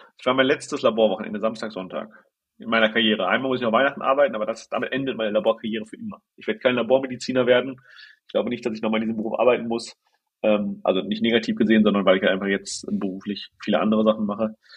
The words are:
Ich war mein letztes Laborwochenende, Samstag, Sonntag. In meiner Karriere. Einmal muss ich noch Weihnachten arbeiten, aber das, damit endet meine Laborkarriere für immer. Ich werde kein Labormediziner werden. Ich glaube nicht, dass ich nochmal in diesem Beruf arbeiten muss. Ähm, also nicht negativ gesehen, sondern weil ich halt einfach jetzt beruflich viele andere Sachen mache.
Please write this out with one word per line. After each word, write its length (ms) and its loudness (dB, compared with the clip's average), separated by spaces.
Ich 80 -6
war 80 2
mein 120 4
letztes 360 -4
Laborwochenende, 560 0
Samstag, 320 -4
Sonntag. 380 -10
In 100 -16
meiner 220 2
Karriere. 360 0
Einmal 220 0
muss 120 -2
ich 40 -4
noch 80 0
Weihnachten 300 2
arbeiten, 320 2
aber 120 -4
das, 220 -8
damit 240 -4
endet 240 -4
meine 140 -2
Laborkarriere 560 0
für 100 -20
immer. 240 -14
Ich 100 -18
werde 140 -4
kein 140 2
Labormediziner 720 0
werden. 300 4
Ich 60 -20
glaube 180 0
nicht, 160 -4
dass 80 -4
ich 80 -12
nochmal 180 0
in 80 -2
diesem 80 -4
Beruf 220 -4
arbeiten 280 2
muss. 300 -6
Ähm, 420 0
also 160 2
nicht 220 -4
negativ 340 2
gesehen, 280 6
sondern 200 2
weil 120 6
ich 60 0
halt 100 4
einfach 160 -2
jetzt 420 -4
beruflich 580 -6
viele 180 2
andere 240 2
Sachen 220 2
mache. 300 -4